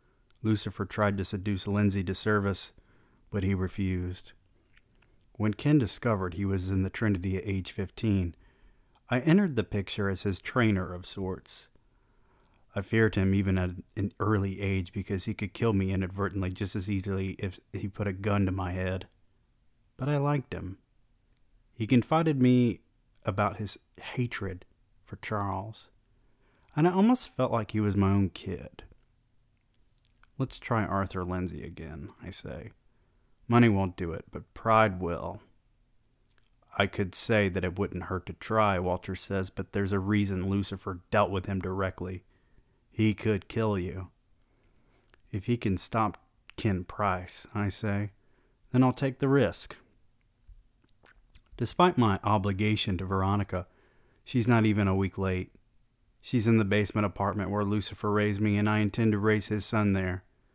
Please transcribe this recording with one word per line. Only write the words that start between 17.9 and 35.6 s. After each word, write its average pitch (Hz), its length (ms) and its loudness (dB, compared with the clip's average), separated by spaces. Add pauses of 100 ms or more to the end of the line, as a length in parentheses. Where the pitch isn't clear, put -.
a 98 60 -4
gun 101 320 0
to 92 60 0
my 92 200 -4
head. 92 360 -4 (880)
But 131 100 -4
I 147 100 0
liked 143 360 -2
him. 90 240 -8 (960)
He 110 140 -6
confided 147 540 4
me 123 400 4 (440)
about 101 320 0
his 104 220 -6 (200)
hatred 98 680 -6 (380)
for - 140 -16
Charles, 101 720 -6 (840)
and 156 120 6
I 180 40 4
almost 214 440 4
felt 131 160 0
like 110 200 0
he 107 80 0
was 104 160 2
my 98 160 4
own 98 180 4
kid. - 540 -12 (1500)
"Let's - 220 -4
try 110 240 0
Arthur 95 400 -2
Lindsay 90 400 -4
again," 78 460 -12 (120)
I - 100 -12
say. - 400 -12 (760)
"Money 117 220 8
won't 95 280 2
do 85 140 -4
it, - 180 -8
but - 240 -14
pride 110 460 4
will." 90 420 -6 (1400)